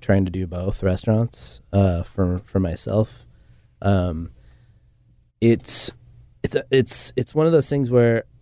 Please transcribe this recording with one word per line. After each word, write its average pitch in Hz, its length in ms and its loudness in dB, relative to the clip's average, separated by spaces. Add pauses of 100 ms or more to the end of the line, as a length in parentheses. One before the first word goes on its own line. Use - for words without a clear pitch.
trying 98 240 2
to 90 60 -4
do 92 140 -6
both 90 380 -6
restaurants, 107 760 -2 (100)
uh, 95 320 2
for, 90 360 -2
for - 200 -4
myself. 95 640 -2 (560)
Um, 90 500 0 (1120)
it's, - 500 0 (520)
it's, - 140 -6 (120)
it's, - 460 0
it's - 180 -6
one 156 120 2
of 165 80 4
those 147 160 2
things 139 200 -2
where, 120 360 2 (160)